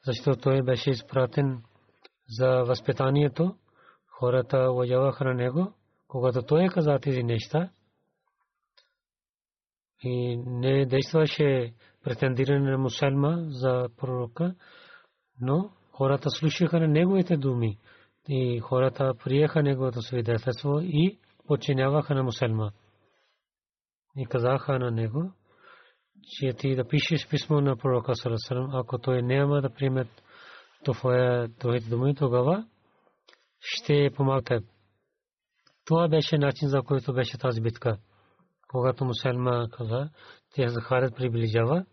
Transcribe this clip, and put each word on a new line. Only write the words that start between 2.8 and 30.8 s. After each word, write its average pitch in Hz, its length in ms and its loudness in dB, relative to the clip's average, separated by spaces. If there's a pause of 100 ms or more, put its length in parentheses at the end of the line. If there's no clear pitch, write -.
Хората 127 640 0
уважаваха 127 520 0
на 131 100 0
него, 127 400 -2 (340)
когато 123 340 0
той 160 260 4
каза 151 340 2
тези 127 220 -2
неща. 120 460 -2 (2250)
И 123 340 -4
не 127 480 0
действаше 139 880 2 (300)
претендиране 135 680 0
на 135 60 0
мусулма 139 600 0 (100)
за 127 500 -2
пророка, 127 580 -4 (840)
но 151 300 0 (200)
хората 139 380 0
слушаха 160 500 0
на 160 80 2
неговите 180 500 2
думи. 120 400 -2 (500)
И 127 320 0
хората 131 540 0 (100)
приеха 147 400 2
неговото 131 380 0
свидетелство 123 800 -2
и 175 380 2 (280)
подчиняваха 139 680 0
на 131 80 0
мусулма. 110 480 -2 (1500)
И 131 80 -6
казаха 131 540 0
на 123 120 -2
него, 113 400 -4 (920)
че 131 300 -6
ти 135 220 -2
да 127 120 -4
пишеш 151 400 0
писмо 147 340 0
на 135 160 0
пророка, 123 380 0
саллаллаху 117 320 -4
алейхи 127 60 -4
ва 127 140 -4
саллям. 139 80 -8
Ако 123 240 -4
той 127 220 0
няма 139 400 2
да 135 120 -4
приеме 131 340 -2 (760)